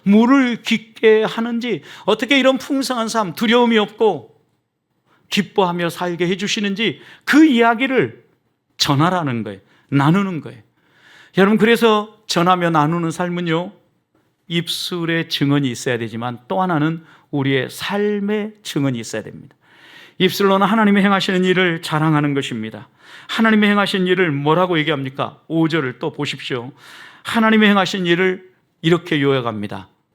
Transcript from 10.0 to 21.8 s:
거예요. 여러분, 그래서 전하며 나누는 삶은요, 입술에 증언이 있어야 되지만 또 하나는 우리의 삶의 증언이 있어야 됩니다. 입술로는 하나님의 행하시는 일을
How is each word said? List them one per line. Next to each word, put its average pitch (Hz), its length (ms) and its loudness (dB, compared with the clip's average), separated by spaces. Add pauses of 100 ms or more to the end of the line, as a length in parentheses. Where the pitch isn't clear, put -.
거예요. 120 200 -18 (760)
여러분, 196 200 4
그래서 220 600 2 (100)
전하며 175 440 0
나누는 165 400 0
삶은요, 175 640 -4 (720)
입술에 165 800 -4
증언이 143 420 0
있어야 120 280 -4
되지만 117 500 -8
또 190 140 -2
하나는 160 420 -2 (260)
우리의 135 400 -2
삶의 208 840 -4 (100)
증언이 139 340 -4
있어야 110 240 -10
됩니다. - 340 -18 (640)
입술로는 196 480 2
하나님의 202 360 4
행하시는 190 420 0
일을 180 360 0